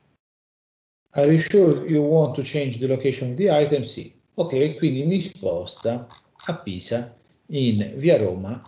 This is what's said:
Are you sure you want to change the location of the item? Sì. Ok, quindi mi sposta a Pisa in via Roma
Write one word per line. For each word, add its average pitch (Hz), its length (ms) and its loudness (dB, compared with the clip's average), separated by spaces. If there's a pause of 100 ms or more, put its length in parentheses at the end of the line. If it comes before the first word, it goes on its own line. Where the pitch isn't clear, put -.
(1120)
Are 143 200 2
you 160 80 6
sure 160 500 4
you 151 160 2
want 151 300 2
to 139 100 -6
change 135 340 -4
the 131 100 -2
location 131 420 -2
of 123 60 -6
the 196 120 2
item? 147 360 2
Sì. - 280 -14 (220)
Ok, 151 420 0
quindi 139 280 0
mi 180 160 0
sposta 113 880 -6 (380)
a 160 120 -6
Pisa 117 580 -8 (300)
in 113 500 0
via 147 220 4
Roma 98 500 -4